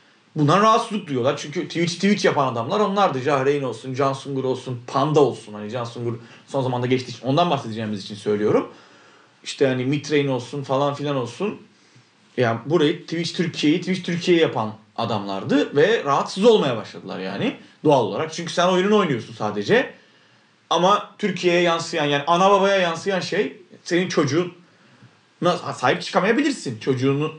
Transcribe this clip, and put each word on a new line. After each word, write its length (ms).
bundan 260
rahatsızlık 460
duyuyorlar. 300
Çünkü 300
Twitch, 260
Twitch 320
yapan 220
adamlar 320
onlardı. 400
Jahreyn 440
olsun, 300
Can 200
Sungur 300
olsun, 440
Panda 320
olsun. 340
Hani 180
Can 120
Sungur 300
son 140
zamanda 260
geçtiği 240
için, 160
ondan 220
bahsedeceğimiz 540
için 120
söylüyorum. 560
İşte 240
hani 180
Mitrain 420
olsun 360
falan 300
filan 220
olsun. 460
Yani 280
burayı, 360
Twitch 320
Türkiye'yi, 460
Twitch 240
Türkiye 340
yapan 360
adamlardı 800
ve 300
rahatsız 400
olmaya 320
başladılar 420
yani 360
doğal 200
olarak. 300
Çünkü 200
sen 140
oyununu 300
oynuyorsun 360
sadece. 600
Ama 480
Türkiye'ye 440
yansıyan, 440
yani 220
ana 240
babaya 260
yansıyan 420
şey 380
senin 240
çocuğun 460
sahip 260
çıkamayabilirsin. 800
Çocuğunu 600